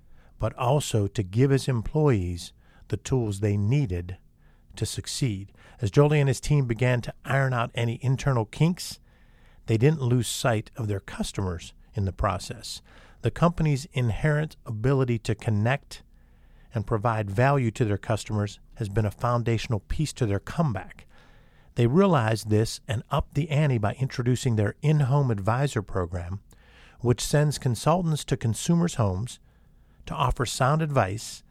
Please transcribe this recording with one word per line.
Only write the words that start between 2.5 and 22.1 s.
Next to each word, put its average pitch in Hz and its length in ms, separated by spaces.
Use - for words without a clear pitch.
the 110 80
tools 107 440
they 104 140
needed 101 600
to 107 100
succeed. 101 640
As 101 80
Joly 147 300
and 139 80
his 127 120
team 147 240
began 120 380
to - 100
iron 135 300
out 123 220
any 117 260
internal 127 460
kinks, - 520
they 113 100
didn't 143 240
lose 123 260
sight 113 480
of 110 140
their 101 120
customers - 760
in 101 140
the 90 60
process. - 680
The 113 100
company's 156 640
inherent 147 720
ability 120 540
to 110 160
connect 113 680
and 107 140
provide 110 440
value 123 420
to - 120
their 101 140
customers 104 600
has 107 120
been 107 160
a 101 60
foundational 117 720
piece - 340
to - 100
their 101 160
comeback. 117 640
They 120 120
realized 123 640